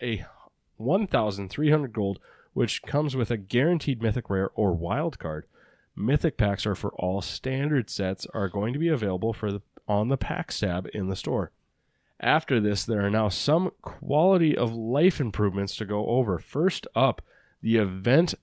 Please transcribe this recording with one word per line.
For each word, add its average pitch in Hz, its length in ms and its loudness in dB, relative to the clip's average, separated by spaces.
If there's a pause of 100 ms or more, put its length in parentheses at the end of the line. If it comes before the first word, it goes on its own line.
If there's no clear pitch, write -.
a 113 220 -4 (520)
one 160 300 0
thousand 101 440 0
three 151 200 2
hundred 147 220 2
gold, 101 260 0 (360)
which - 280 0
comes 143 320 -2
with 123 160 0
a 120 60 0
guaranteed 127 680 0
mythic 113 280 -2
rare 98 240 2
or 101 180 2
wild 98 460 -2
card. 78 260 -6 (500)
Mythic 143 440 0
packs 101 280 0
are 104 80 0
for - 200 -6
all 92 260 -2
standard 135 680 -2
sets 95 420 -4
are 101 160 -2
going 101 240 -2
to 139 60 -4
be 165 100 0
available 107 460 0
for 104 180 -4
the, 101 80 -4 (260)
on 104 220 2
the 135 80 2
packs - 440 -6
tab 92 340 -2
in 95 140 -2
the 95 80 -2
store. 110 340 -4 (720)
After 135 400 2
this, 104 240 0
there 104 200 0
are 101 60 2
now 107 180 2
some 170 440 0 (100)
quality 165 760 2
of 117 160 0
life 123 480 2
improvements 98 560 0
to 110 80 -6
go 104 220 -2
over. 113 320 2
First - 560 -2
up, 123 260 2 (420)
the 113 160 2
event 110 640 2